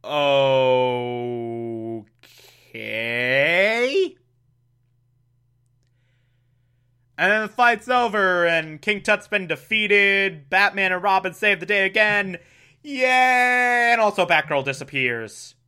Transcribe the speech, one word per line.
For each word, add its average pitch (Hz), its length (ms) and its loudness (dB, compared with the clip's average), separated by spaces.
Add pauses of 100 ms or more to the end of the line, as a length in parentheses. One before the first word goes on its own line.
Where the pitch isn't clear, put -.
Okay. 123 4000 -2 (3000)
And 185 120 2
then 214 120 0
the 208 40 -6
fight's 240 400 0
over, 202 580 2
and 156 360 -2
King 208 200 -2
Tut's 208 260 0
been 190 200 -4
defeated. 196 1000 0
Batman 190 420 0
and 180 100 -4
Robin 190 320 0
save 202 260 0
the 180 60 -12
day 196 200 0
again. 202 520 0 (460)
Yay! 247 1080 2
And 233 100 2
also 202 240 2
Batgirl 151 400 0
disappears. 127 920 -6 (120)